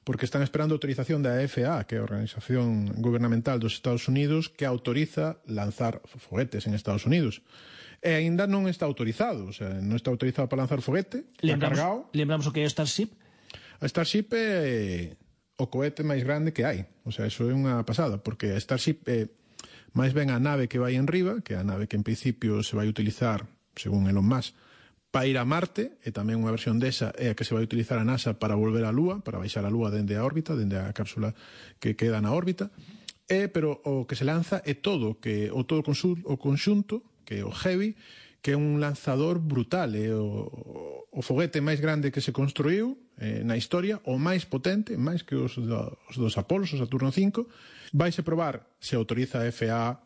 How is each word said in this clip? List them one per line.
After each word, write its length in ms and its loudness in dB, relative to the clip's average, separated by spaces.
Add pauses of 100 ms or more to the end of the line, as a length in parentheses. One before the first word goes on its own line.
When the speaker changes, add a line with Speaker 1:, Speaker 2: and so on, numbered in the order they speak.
Speaker 1:
porque 240 -2
están 160 0
esperando 320 2
autorización 480 0
da 240 2
F 240 0
A, 160 0
que 140 -4
é 20 0
a 80 -2
Organización 800 0 (140)
Gubernamental 580 2
dos 160 -2
Estados 320 -2
Unidos, 400 2
que 160 -6
autoriza 800 -2
lanzar 640 -4
foguetes 560 -4
en 80 0
Estados 320 -2
Unidos. 400 2 (560)
E 160 2
aínda 320 2
non 160 2
está 240 0
autorizado, 600 -2
o 20 -10
sea, 240 -6
non 220 0
está 100 -2
autorizado 400 0
para 160 0
lanzar 160 0
foguete, 560 -4
está 160 2
Speaker 2:
Lembramos, 240 2
Speaker 1:
cargado. 220 0 (180)
Speaker 2:
lembramos 320 2
o 60 -6
que 80 2
é 20 2
o 60 2
Starship? 420 -2 (680)
Speaker 1:
A 20 -6
Starship 480 0
é 880 0 (400)
o 100 0
cohete 380 -2
máis 160 0
grande 320 0
que 80 0
hai, 240 0 (160)
o 80 -6
sea, 160 -2
eso 240 0
é 20 2
unha 300 2
pasada, 400 0
porque 320 -2
a 80 0
Starship 480 -2
é 160 2 (680)
máis 220 2
ben 160 2
a 80 2
nave 300 2
que 100 -2
vai 160 2
en 160 2
riba, 320 0
que 120 -6
é 40 -2
a 80 -2
nave 200 -2
que 120 -2
en 80 0
principio 560 0
se 160 -2
vai 80 0
utilizar, 600 -2 (280)
según 320 2
Elon 200 4
Musk, 280 2 (560)
pa 160 0
ir 120 2
a 60 0
Marte, 640 -2
e 80 -6
tamén 240 0
unha 160 2
versión 240 0
desa 400 0
é 120 0
a 60 -2
que 60 -4
se 80 -4
vai 160 2
utilizar 320 0
a 80 0
nasa 320 0
para 160 0
volver 320 2
á 80 0
Lúa, 320 0
para 160 -6
baixar 240 -4
á 40 0
Lúa 200 0
dende 240 0
a 80 0
órbita, 320 -2
dende 240 0
a 160 -4
cápsula 400 -4 (480)
que 160 0
queda 240 2
na 80 2
órbita. 400 -2 (560)
E, 200 2
pero 360 0
o 240 0
que 80 -4
se 80 -4
lanza 400 0
é 120 -2
todo, 440 0
que, 320 -2
o 160 -2
todo 160 2
consu-, 440 2
o 120 -2
conxunto, 640 2 (240)
que 160 -4
é 40 -4
o 40 -6
Heavy, 480 -2 (440)
que 120 2
é 40 2
un 200 2
lanzador 640 0
brutal, 560 0
é 160 0
o, 960 -6
o 120 -6
foguete 360 0
máis 240 0
grande 320 0
que 80 0
se 80 -2
construiu, 680 0 (200)
eh, 240 -2
na 160 2
historia, 480 0
o 80 0
máis 320 2
potente, 480 -2
máis 320 0
que 80 -4
os 240 -2
do, 480 -2
os 120 -12
dos 200 2
Apolos, 360 0
o 40 -2
Saturno 320 0
cinco. 400 2 (400)
Vaise 320 2
probar, 560 -2
se 160 -6
autoriza 480 0
a 80 0
F 200 -2
A 200 0
A 0 - (160)